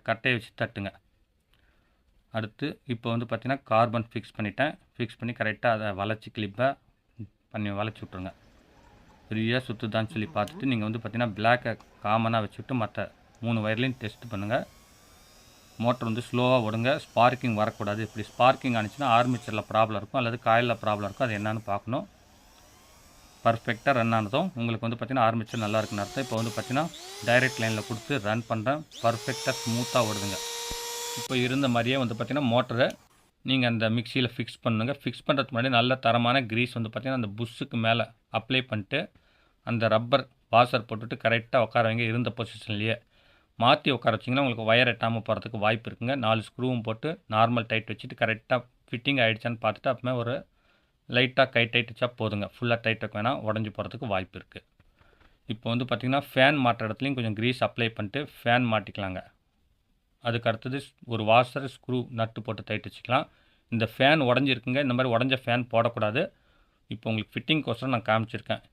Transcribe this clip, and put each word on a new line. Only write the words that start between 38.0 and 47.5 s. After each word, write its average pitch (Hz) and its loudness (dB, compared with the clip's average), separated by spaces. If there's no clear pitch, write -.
அப்ளை 127 0
பண்ணிட்டு 113 -4
அந்த 113 2
ரப்பர் 120 2
வாஷர் 120 4
போட்டுட்டு 113 -8
கரெக்டா 117 2
உட்கார 120 2
வைங்க. 117 0
இருந்த 117 0
பொசிஷன்லயே 110 -4
மாத்தி 147 6
உட்கார 113 2
வச்சீங்கன்னா 131 0
உங்களுக்கு 113 -2
ஒயர் 123 6
எட்டாம 113 -2
போறதுக்கு 107 -4
வாய்ப்பு 113 0
இருக்குங்க. 120 -4
நாலு 110 2
ஸ்க்ரூவும் 123 -4
போட்டு 110 -6
நார்மல் 117 4